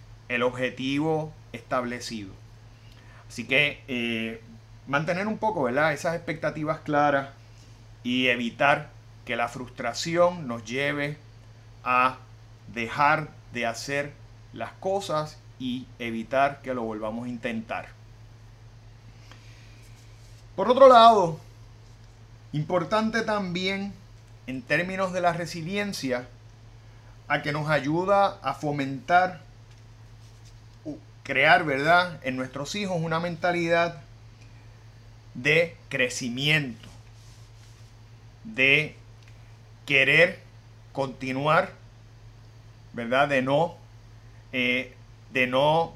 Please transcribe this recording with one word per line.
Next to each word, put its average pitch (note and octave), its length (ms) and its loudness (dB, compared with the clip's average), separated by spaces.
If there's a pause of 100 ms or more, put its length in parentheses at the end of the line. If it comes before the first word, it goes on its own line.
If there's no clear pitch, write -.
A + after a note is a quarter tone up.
(280)
el A#2+ 140 -2
objetivo C#3 920 -2 (200)
establecido. A#2+ 800 -6 (960)
Así A#2 180 -10
que, C#3 420 0
eh, A2+ 540 -6 (440)
mantener D#3 420 -2
un G#3+ 100 -6
poco, G#3+ 240 -2
¿verdad?, C#3+ 320 2
esas E3 200 -4
expectativas D#3 680 -6
claras D3 500 0 (720)
y B2+ 240 0
evitar B2+ 640 2 (340)
que B2 100 -6
la A#2+ 140 -2
frustración E3 1000 -2
nos A#2 200 -8
lleve C#3+ 500 -4 (640)
a B2+ 360 2 (500)
dejar C#3+ 600 0 (240)
de A#2+ 100 -4
hacer C#3+ 480 -4 (400)
las A2+ 200 -10
cosas E3+ 680 -4 (200)
y B2+ 280 -6 (120)
evitar A#2+ 640 -2
que B2+ 140 -8
lo B2 80 -6
volvamos A2 440 -6
a B2 40 -8
intentar. A2+ 580 -8 (2750)
Por G3 140 -2
otro C4 200 10
lado, A3+ 520 8 (1120)
importante F3+ 680 0
también G3 720 -2 (520)
en C3 140 -8
términos F3+ 540 0
de F#3 80 -2
la F3 100 4
resiliencia, E3+ 960 -6 (1000)
a D3+ 140 0
que D3+ 120 -6
nos D3+ 180 -4
ayuda F3+ 720 2
a C3+ 100 -4
fomentar, D3 880 0 (1400)
u-, - 140 -12 (240)
crear, D3+ 420 4
¿verdad?, D#3 580 2
en C3 140 -6
nuestros C3 380 -8
hijos F#3+ 260 -4
una D#3+ 180 -2
mentalidad E3+ 840 -2 (1300)
de D#3 440 0 (120)
crecimiento, C3 1000 -2 (1600)
de C3+ 520 2 (880)
querer C#3+ 560 4 (500)
continuar, C3+ 800 -2 (1200)
¿verdad? B2 360 2
De C3+ 140 2
no, C#3+ 340 0 (760)
eh, B2 420 -2 (380)
de B2+ 140 2
no D3+ 500 2